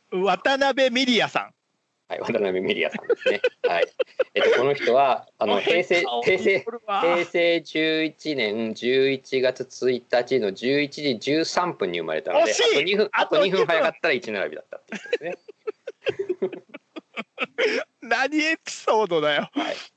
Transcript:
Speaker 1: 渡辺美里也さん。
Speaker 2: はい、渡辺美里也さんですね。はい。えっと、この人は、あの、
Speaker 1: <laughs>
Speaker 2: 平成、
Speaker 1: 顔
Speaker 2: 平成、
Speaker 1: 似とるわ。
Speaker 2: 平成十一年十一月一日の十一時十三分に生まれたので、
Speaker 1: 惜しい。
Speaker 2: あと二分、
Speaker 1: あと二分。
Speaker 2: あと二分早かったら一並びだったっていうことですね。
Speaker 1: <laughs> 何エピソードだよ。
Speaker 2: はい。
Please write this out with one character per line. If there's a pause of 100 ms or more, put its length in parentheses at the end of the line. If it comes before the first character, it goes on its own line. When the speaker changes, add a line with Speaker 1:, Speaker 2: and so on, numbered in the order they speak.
(120)
Speaker 1:
渡
辺
美
里
也
さ
ん。 (560)
Speaker 2:
は
い、
渡
辺 (100)
美
里
也
さ
ん
で
す
ね。 (260)
は
い。 (500)
え
っ
と、 (100)
こ
の
人
は、 (100)
あ
の、
Speaker 1:
<laughs>
Speaker 2:
平
成、
Speaker 1:
顔
Speaker 2:
平
成、
Speaker 1:
似
と
る
わ。
Speaker 2:
平
成
十
一
年
十
一
月 (240)
一
日
の
十
一
時
十
三
分
に
生
ま
れ
た
の
で、
Speaker 1:
惜
し
い。
Speaker 2:
あ
と
二
分、
Speaker 1:
あ
と
二
分。
Speaker 2:
あ
と
二
分
早
か
っ
た
ら
一
並
び
だ
っ
た
っ
て
い
う
こ
と
で
す
ね。 (2750)
Speaker 1:
<laughs>
何
エ
ピ
ソ
ー
ド
だ
よ。
Speaker 2:
は
い。 (220)